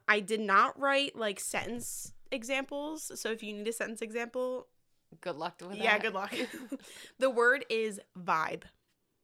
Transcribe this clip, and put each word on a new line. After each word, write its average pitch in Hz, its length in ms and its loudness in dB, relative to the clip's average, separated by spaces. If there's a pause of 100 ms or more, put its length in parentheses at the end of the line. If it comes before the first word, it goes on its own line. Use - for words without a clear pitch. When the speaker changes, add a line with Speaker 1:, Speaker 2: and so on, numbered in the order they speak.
Speaker 1:
I 208 120 6
did 214 200 0
not 208 400 6
write, 277 360 4
like, 208 240 -2
sentence - 720 -6 (200)
examples, 277 800 -4 (100)
so 220 100 -2
if 220 120 -6
you 214 100 -8
need 208 160 -6
a 233 40 0
sentence 214 300 -6
example 240 680 -4 (520)
Speaker 2:
Good 175 160 -4
luck 165 320 -6
with 202 80 -10
Speaker 1:
Yeah, 214 220 4
Speaker 2:
that. 208 40 -6
Speaker 1:
good 208 120 0
luck. 196 180 -4 (440)
<laughs> - 420 -16
The 262 100 6
word 247 400 4
is 220 320 0 (180)
vibe. 170 440 0 (600)